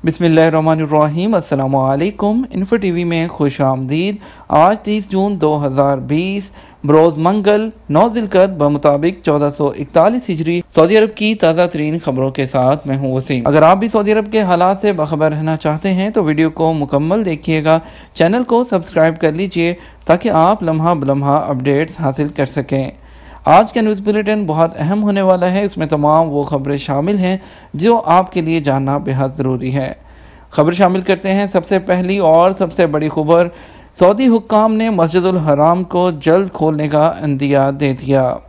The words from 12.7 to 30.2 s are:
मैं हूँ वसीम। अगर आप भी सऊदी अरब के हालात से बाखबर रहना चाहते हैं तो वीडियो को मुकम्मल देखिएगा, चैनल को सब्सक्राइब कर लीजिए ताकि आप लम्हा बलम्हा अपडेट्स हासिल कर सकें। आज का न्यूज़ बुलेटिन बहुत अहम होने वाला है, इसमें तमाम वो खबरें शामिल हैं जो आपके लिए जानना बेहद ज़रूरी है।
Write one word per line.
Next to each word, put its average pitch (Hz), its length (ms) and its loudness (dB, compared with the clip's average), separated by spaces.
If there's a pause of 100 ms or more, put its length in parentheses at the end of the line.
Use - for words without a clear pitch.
मैं 135 100 -4
हूँ 131 200 -4
वसीम। 131 280 -4
अगर 147 200 4
आप 185 140 6
भी 220 100 -4
सऊदी 208 220 0
अरब 214 180 0
के 214 140 0
हालात 180 400 0
से 208 100 2
बाखबर 151 400 0
रहना 156 240 -4
चाहते 156 320 -4
हैं 190 240 0
तो 214 100 0
वीडियो 156 280 0
को 165 240 -2
मुकम्मल 156 500 -2
देखिएगा, 160 560 0 (340)
चैनल 220 280 0
को 240 220 0
सब्सक्राइब 165 520 0
कर 156 180 0
लीजिए 175 420 -2 (300)
ताकि 180 220 2
आप 185 340 2
लम्हा 160 320 0
बलम्हा 139 440 0
अपडेट्स 143 640 -2
हासिल 143 280 -2
कर 147 180 -4
सकें। 135 460 -6 (540)
आज 196 260 6
का 233 80 -2
न्यूज़ 208 220 -2
बुलेटिन 208 440 -2
बहुत 160 300 0
अहम 185 240 -2
होने 196 220 0
वाला 185 240 2
है, 190 200 0
इसमें 160 220 -4
तमाम 151 380 2
वो 143 180 -2
खबरें 143 320 -4
शामिल 147 400 -2
हैं 185 240 -2 (360)
जो 226 200 2
आपके 180 460 0
लिए 160 180 0
जानना 139 380 -2
बेहद 135 340 -2
ज़रूरी 131 380 -4
है। 135 260 -4 (560)